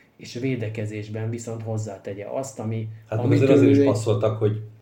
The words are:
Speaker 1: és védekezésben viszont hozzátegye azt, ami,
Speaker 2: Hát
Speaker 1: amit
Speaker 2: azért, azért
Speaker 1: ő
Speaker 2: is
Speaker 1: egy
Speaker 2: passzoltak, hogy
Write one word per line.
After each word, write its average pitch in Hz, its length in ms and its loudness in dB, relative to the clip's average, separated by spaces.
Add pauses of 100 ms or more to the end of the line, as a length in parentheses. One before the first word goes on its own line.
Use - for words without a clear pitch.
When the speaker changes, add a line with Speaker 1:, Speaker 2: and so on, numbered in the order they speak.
(160)
Speaker 1:
és - 180 -18
védekezésben 110 960 -6
viszont 113 320 -8
hozzátegye 107 720 -6
azt, 131 280 -6
ami, 113 280 -4 (180)
Speaker 2:
Hát 110 120 -4
Speaker 1:
amit 123 180 2
Speaker 2:
azért, 135 140 4
azért 143 180 8
Speaker 1:
ő - 20 8
Speaker 2:
is 139 80 6
Speaker 1:
egy 139 60 6
Speaker 2:
passzoltak, 110 540 2
hogy 107 220 0 (220)